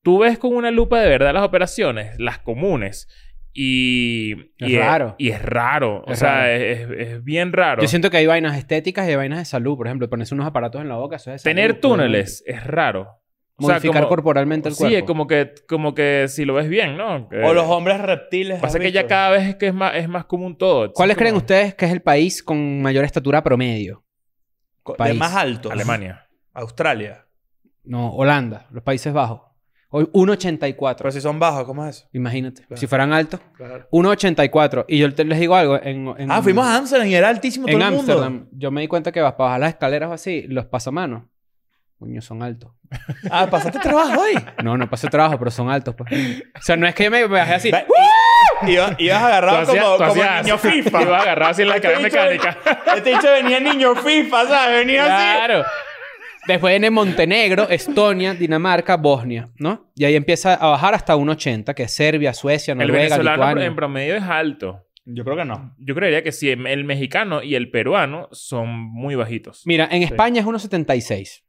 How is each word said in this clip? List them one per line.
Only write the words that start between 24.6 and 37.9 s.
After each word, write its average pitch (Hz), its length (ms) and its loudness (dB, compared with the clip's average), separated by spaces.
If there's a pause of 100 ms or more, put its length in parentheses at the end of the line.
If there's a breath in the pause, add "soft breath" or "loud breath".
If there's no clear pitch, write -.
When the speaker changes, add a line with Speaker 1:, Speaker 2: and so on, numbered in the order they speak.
Speaker 3:
Co-, - 80 -12
de - 60 -12
Speaker 2:
País. 117 200 0
Speaker 3:
más 170 160 -2
alto. 120 380 -2
Speaker 1:
Alemania. 107 560 -6 (260)
Speaker 3:
Australia. 117 720 -6 (600)
Speaker 2:
No, 120 260 -6
Holanda, 127 600 -2
los 117 120 -16
Países 135 300 -4
Bajos. 120 260 -2 (500)
O 151 220 0
uno 196 220 4
ochenta 170 340 -4
y 131 60 -4
cuatro. 131 300 -4
Speaker 3:
Pero 135 100 -4
si 139 80 -8
son 147 180 -4
bajos, 151 240 0
¿cómo 139 220 -10
es 143 140 -14
eso? - 120 -20
Speaker 2:
Imagínate. 127 540 -6
Speaker 3:
Claro. 120 100 -18
Speaker 2:
Si 165 120 -6
fueran 139 260 2
altos. 160 260 -2 (160)
Speaker 3:
Claro. 127 360 -20
Speaker 2:
Uno 175 180 4
ochenta 190 340 2
y 135 60 2
cuatro. 151 400 2
Y 151 80 2
yo 143 180 4
te, 156 80 0
les 156 160 0
digo 170 160 4
algo. 143 260 4
En, 135 360 -8
en, 139 120 -8
Speaker 3:
Ah, 196 120 2
fuimos 202 240 4
a 226 100 2
Ámsterdam 254 320 0
y 185 80 2
era 190 140 6
altísimo 254 400 -4
Speaker 2:
en 151 100 4
Speaker 3:
todo 190 80 2
el 247 80 0